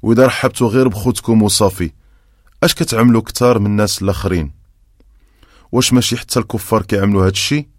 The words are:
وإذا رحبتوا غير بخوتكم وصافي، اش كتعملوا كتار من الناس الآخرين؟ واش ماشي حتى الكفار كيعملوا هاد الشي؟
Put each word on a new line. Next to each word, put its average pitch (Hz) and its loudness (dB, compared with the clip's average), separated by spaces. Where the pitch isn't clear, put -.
وإذا 117 4
رحبتوا 123 -2
غير 131 2
بخوتكم 110 0
وصافي، 95 0
اش 165 0
كتعملوا 117 2
كتار 123 0
من 101 0
الناس 104 -2
الآخرين؟ 90 -2
واش 127 0
ماشي 120 0
حتى - -4
الكفار 113 -4
كيعملوا 98 0
هاد 95 2
الشي؟ 147 -4